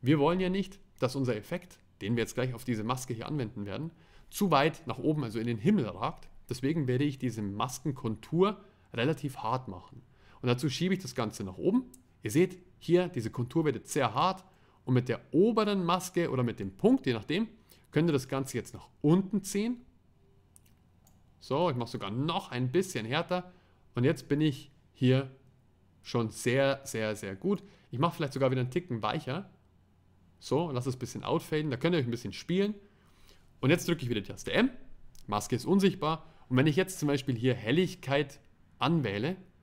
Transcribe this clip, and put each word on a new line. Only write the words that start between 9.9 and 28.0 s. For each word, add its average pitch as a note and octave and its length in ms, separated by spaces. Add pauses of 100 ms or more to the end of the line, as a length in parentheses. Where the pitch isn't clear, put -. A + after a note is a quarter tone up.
Und B2 60
dazu B2+ 220
schiebe F3+ 240
ich F#3+ 80
das - 140
Ganze A2+ 280
nach F#2 140
oben. A3+ 280 (360)
Ihr A2 100
seht, F3+ 280 (180)
hier F3 300
diese C3 240
Kontur C#3+ 340
wird C3+ 100
jetzt - 160
sehr B2 220
hart F3+ 300 (420)
und C3+ 80
mit B2 160
der - 120 (100)
oberen G#3 520
Maske E3+ 460
oder B2+ 140
mit A#2 160
dem G2 180
Punkt, B3+ 280
je B2 80
nachdem, D3+ 340 (440)
könnt E3 180
ihr D#3 40
das B2+ 140
Ganze C3+ 300
jetzt - 160
nach - 140 (140)
unten F#3+ 420
ziehen. A3+ 340 (1600)
So, E3 300
ich C3+ 60
mache A#2+ 140
sogar G2 220
noch D#3 400
ein B2+ 200
bisschen E3+ 340
härter E3 480 (420)
und B2 80
jetzt C#3+ 240
bin C#3+ 140
ich D3 300 (220)
hier C3 360 (720)
schon A#2 280
sehr, C3+ 540
sehr, A2 320
sehr G2 200
gut. F#3 280 (280)
Ich A#2+ 80
mache D#3+ 160